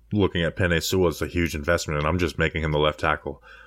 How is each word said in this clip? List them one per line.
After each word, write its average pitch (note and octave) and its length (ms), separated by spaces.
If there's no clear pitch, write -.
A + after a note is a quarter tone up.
looking F#2+ 280
at D#2+ 140
Penei E2+ 260
Sewell F#2 260
as D#2 120
a E2+ 60
huge E2 280
investment, D#2+ 440
and D2+ 100
I'm F2 100
just F2 200
making D#2+ 240
him D#2 100
the D2+ 60
left D2+ 220
tackle D2+ 420